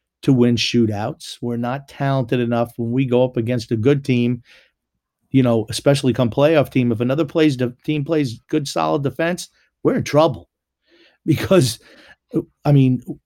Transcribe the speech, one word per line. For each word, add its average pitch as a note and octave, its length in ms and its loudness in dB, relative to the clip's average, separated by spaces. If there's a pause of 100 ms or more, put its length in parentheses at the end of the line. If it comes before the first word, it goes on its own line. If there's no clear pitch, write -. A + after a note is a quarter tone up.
(260)
to C#3 80 4
win A#2+ 220 4
shootouts. A2 840 -2
We're A#2+ 160 -6
not B2 320 -6
talented C3+ 520 -2
enough A#2 380 -2
when A#2 140 -6
we C3+ 140 0
go B2 180 2
up B2+ 140 -2
against A#2 340 -4
a A#2 40 0
good C#3 280 2
team, A#2+ 380 0 (880)
you C3+ 140 4
know, A#2 260 2
especially C#3 440 0
come A#2 180 0
playoff C#3+ 400 2
team. B2 200 0
If G#2+ 80 -2
another C3+ 260 -2
plays D#3 300 0
de-, B2 280 -4
team D3+ 200 -4
plays C#3+ 360 -2 (100)
good, D3+ 180 -2
solid D#3 360 -2
defense, E3 460 -4 (340)
we're E3+ 100 2
in B3+ 100 -2
trouble C#3+ 460 0 (360)
<laughs> - 420 -20
because, D3+ 500 2 (880)
I D3+ 60 2
mean, C3 320 4 (220)